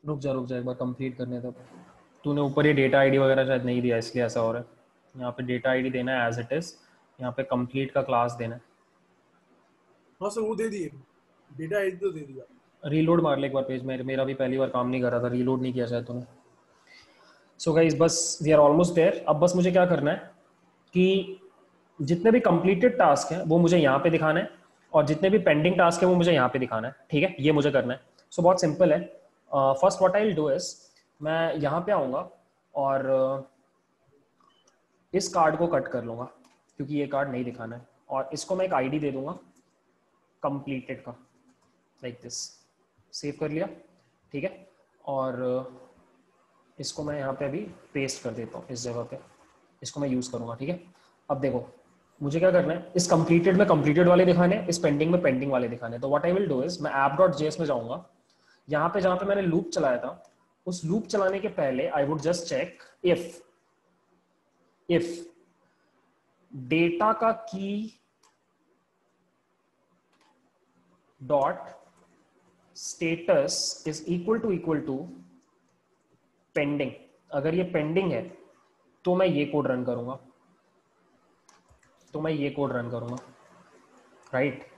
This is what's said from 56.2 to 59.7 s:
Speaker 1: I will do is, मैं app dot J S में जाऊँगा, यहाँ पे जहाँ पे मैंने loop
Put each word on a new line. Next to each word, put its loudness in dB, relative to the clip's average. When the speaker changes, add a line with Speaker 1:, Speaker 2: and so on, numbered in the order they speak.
Speaker 1:
I 2
will 0
do 0
is, -8
मैं -2
app 2
dot 4
J 0
S -10
में -2
जाऊँगा, -4
यहाँ 0
पे -2
जहाँ 2
पे -4
मैंने 0
loop 0